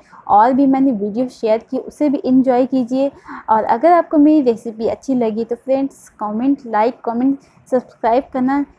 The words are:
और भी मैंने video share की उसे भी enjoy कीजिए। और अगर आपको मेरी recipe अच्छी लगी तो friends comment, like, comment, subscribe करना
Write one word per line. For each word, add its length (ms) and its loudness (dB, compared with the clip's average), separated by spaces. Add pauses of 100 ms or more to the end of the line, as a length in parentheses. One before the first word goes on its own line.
(280)
और 240 4
भी 140 2
मैंने 260 2
video 360 -4
share 300 -2 (120)
की 80 -6
उसे 300 -4
भी 160 -2
enjoy 420 2
कीजिए। 440 -2 (400)
और 140 2
अगर 280 2
आपको 260 2
मेरी 220 6
recipe 480 -4
अच्छी 260 -4
लगी 300 -2
तो 120 -6
friends 520 -6
comment, 580 -4
like, 340 -2
comment, 380 -2 (320)
subscribe 640 -2
करना 320 -2 (140)